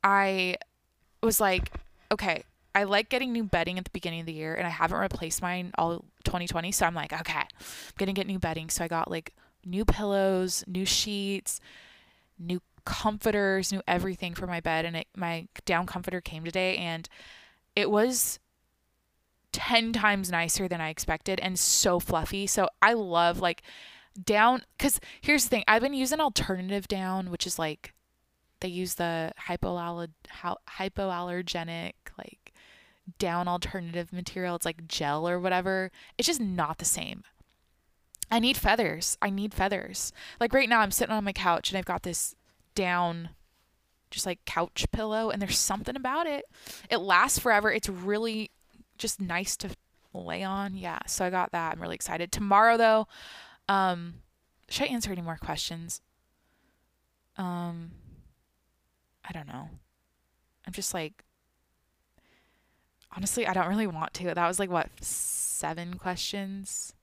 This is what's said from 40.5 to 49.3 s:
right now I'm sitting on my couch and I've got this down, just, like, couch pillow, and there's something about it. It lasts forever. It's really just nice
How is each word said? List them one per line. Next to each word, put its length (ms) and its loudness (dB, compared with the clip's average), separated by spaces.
right 160 6
now 100 6
I'm 100 2
sitting 240 0
on 100 0
my 100 -2
couch 360 2
and 60 -4
I've 80 -2
got 180 -4
this 320 -4
down, 560 0
just, 140 -4
like, 220 -6
couch 440 -2
pillow, 400 -2
and 100 -2
there's 180 0
something 360 -2
about 320 -2
it. 200 -6
It 80 2
lasts 400 6
forever. 320 6
It's 200 0
really 600 -2
just 240 -4
nice 380 -2